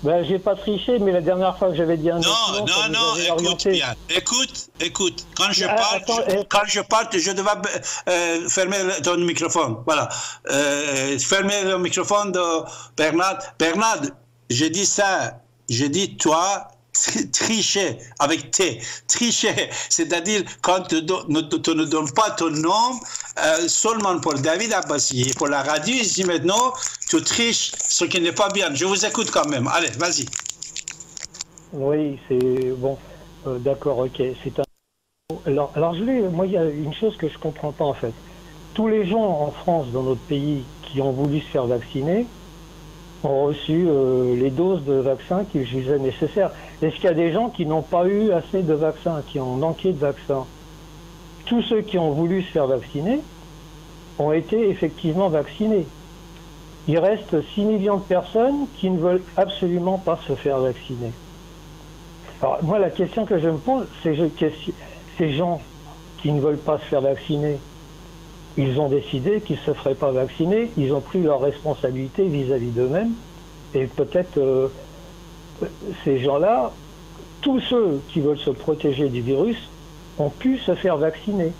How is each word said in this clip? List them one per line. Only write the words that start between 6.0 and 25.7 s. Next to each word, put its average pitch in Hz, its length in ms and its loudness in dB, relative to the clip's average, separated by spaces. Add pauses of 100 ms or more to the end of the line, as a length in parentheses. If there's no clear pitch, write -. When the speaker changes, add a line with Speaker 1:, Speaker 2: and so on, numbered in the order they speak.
Speaker 2:
je, 185 100 2
Speaker 1:
euh, 202 120 0
Speaker 2:
quand 202 160 4
je 202 160 0
parle, 220 320 2
je 180 160 0
devais, 196 200 0 (600)
euh, 170 400 0
fermer 190 340 0
le, 185 200 0
ton 175 140 2
microphone. 165 680 0
Voilà. 151 240 2 (400)
Euh, 139 720 2
fermer 196 460 2
le 190 120 2
microphone 185 540 0
de 180 100 0 (560)
Bernard. 170 400 2 (220)
Bernard, 208 400 2 (500)
j'ai 147 220 2
dit 185 160 0
ça. 185 520 0 (300)
J'ai 127 200 0
dit, 180 280 -2
toi, 175 520 2 (320)
tri-, - 300 -2
tricher 196 680 0 (220)
avec 147 320 0
T, 151 280 0 (280)
tricher, 208 640 0 (200)
c'est-à-dire 170 540 0 (180)
quand 185 260 2
tu 160 140 0
do-, 180 260 -2
ne, 160 140 2
tu 156 340 -2
ne 156 100 2
donnes 151 280 -2
pas 220 180 4
ton 165 180 -2
nom, 202 500 0 (440)
euh, 160 240 2
seulement 202 520 0
pour 156 160 0
David 170 380 0
Abbassi 143 560 0
et - 40 0
pour 151 140 0
la 143 160 0
radio, 151 320 0